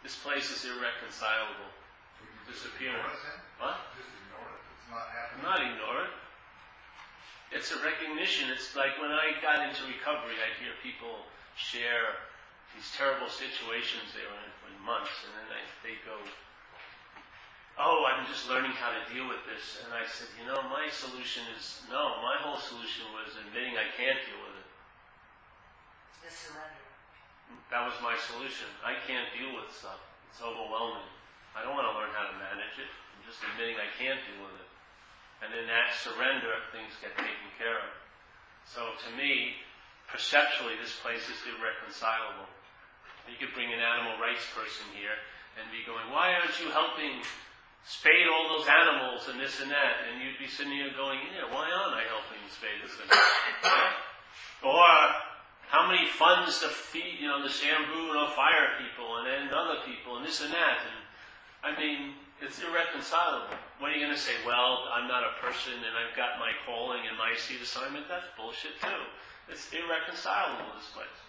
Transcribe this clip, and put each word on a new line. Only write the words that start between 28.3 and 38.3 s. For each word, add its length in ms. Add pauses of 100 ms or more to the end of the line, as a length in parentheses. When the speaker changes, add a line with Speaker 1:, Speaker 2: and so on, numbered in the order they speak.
Speaker 1:
"I 240
can't 320
deal 160
with 160
stuff. 320 (320)
It's 80
overwhelming. 640 (480)
I 80
don't 160
wanna 160
learn 240
how 160
to 80
manage 400
it. 80
I'm 400
just 160
admitting 320
I 240
can't 240
deal 240
with 80
it." 120 (760)
And 80
in 140
that 340
surrender, 540 (160)
things 300
get 160
taken 320 (100)
care 180
of. 140 (720)